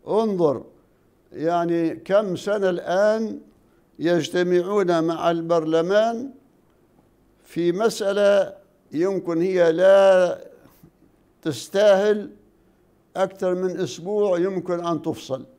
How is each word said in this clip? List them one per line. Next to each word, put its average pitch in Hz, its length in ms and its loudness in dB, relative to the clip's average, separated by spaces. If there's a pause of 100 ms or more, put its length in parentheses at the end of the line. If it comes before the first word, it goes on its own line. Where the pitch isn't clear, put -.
انظر 175 560 0 (680)
يعني 170 640 -2
كم 196 400 0
سنة 202 340 -2
الآن 202 720 -2 (600)
يجتمعون 175 1040 0
مع 170 280 0
البرلمان 170 960 0 (1120)
في 170 280 -2
مسألة 202 840 0 (380)
يمكن 170 500 -2
هي 180 300 2
لا 185 680 4 (1040)
تستاهل 202 880 2 (840)
أكثر 185 400 -2
من 180 240 -4
أسبوع 185 600 -2
يمكن 175 460 -4
أن 165 160 -4
تفصل 131 440 -8 (140)